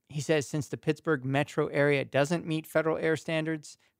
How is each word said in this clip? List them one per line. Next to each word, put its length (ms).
He 120
says 240
since 220
the 80
Pittsburgh 480
metro 440
area 360
doesn't 420
meet 220
federal 300
air 180
standards, 640